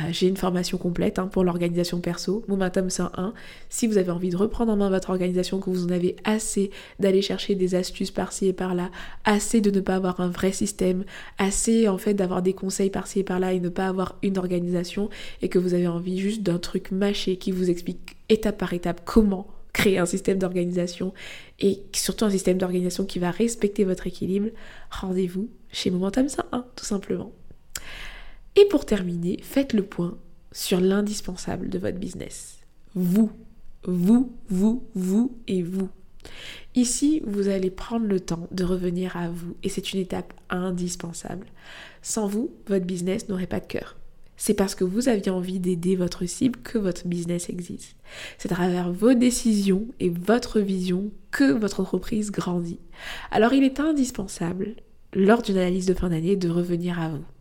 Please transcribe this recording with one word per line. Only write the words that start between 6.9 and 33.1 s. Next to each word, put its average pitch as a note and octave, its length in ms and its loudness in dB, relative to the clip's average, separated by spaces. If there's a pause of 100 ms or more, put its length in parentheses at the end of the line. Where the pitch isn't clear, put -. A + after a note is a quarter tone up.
d'aller F#3+ 220 6
chercher G3 320 0
des F#3 220 2
astuces F#3 340 -2
par-ci - 380 -2
et F#3 60 4
par-là, F#3 360 -2 (340)
assez G#3 380 4
de G3+ 80 6
ne G3 120 4
pas F#3+ 120 2
avoir F#3 260 0
un F3+ 100 2
vrai F#3 220 0
système, F#3 520 0 (340)
assez A3 500 4
en F#3+ 120 2
fait G#3 160 2
d'avoir F#3 260 0
des F#3 120 2
conseils F#3+ 360 0
par-ci G3 300 -4
et F#3+ 40 0
par-là F#3 300 0
et F#3 60 0
ne F3 100 -2
pas F#3+ 180 -2
avoir F#3 360 -2
une G3 160 0
organisation, F3+ 720 -2 (320)
et F#3 60 0
que F#3 100 4
vous F3+ 160 2
avez F3 120 4
envie F3 300 -2
juste G#3 240 -2
d'un F3 160 2
truc F#3+ 320 -4
mâché G3 480 0
qui F#3+ 140 -4
vous F#3 180 2
explique - 480 -4 (120)
étape G#3+ 280 4
par F3+ 160 -4
étape E3+ 320 -4
comment G3+ 420 4 (260)
créer F#3+ 260 4
un F3 80 2
système F#3+ 320 0
d'organisation F3+ 720 0 (460)
et G3 240 2 (100)
surtout - 320 0
un G#3 60 4
système F#3 260 4
d'organisation F3+ 480 0
qui F3+ 140 -4
va F3 100 2
respecter G#3 540 0
votre F#3 240 0
équilibre, G3 420 -2 (400)
rendez-vous F#3+ 640 -2 (200)
chez - 200 -2
Momentum G3 380 2
cent - 220 -4
un, B3 140 -4 (100)
tout - 100 -12
simplement. G3 460 -4 (1200)
Et G4+ 100 12
pour G4+ 200 2
terminer, F3 560 0
faites C#4 320 0
le G#3 80 4
point F3+ 340 -4 (360)
sur - 280 0
l'indispensable F#3+ 920 0
de F#3 100 -4
votre F#3 180 -4
business. - 640 -10 (340)
Vous, F#3 380 4 (520)